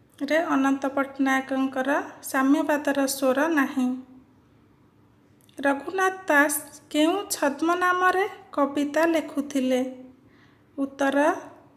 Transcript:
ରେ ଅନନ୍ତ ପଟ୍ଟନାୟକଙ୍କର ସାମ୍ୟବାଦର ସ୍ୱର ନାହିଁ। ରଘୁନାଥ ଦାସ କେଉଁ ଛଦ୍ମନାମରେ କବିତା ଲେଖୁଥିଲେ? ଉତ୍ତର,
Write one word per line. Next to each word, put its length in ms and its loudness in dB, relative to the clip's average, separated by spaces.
ରେ 180 -2
ଅନନ୍ତ 300 2
ପଟ୍ଟନାୟକଙ୍କର 920 -2
ସାମ୍ୟବାଦର 760 2
ସ୍ୱର 340 0
ନାହିଁ। 320 0
ରଘୁନାଥ 500 0
ଦାସ 260 4
କେଉଁ 260 4
ଛଦ୍ମନାମରେ 920 2
କବିତା 520 0
ଲେଖୁଥିଲେ? 760 -2
ଉତ୍ତର, 400 -2